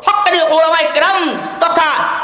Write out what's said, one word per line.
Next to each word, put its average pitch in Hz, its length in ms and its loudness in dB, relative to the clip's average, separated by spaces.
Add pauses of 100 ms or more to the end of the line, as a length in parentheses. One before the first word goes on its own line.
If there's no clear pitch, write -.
হক্কানি 392 360 2
ওলামায়ে 320 520 2
কেরাম 359 240 2 (420)
তথা 330 280 2 (360)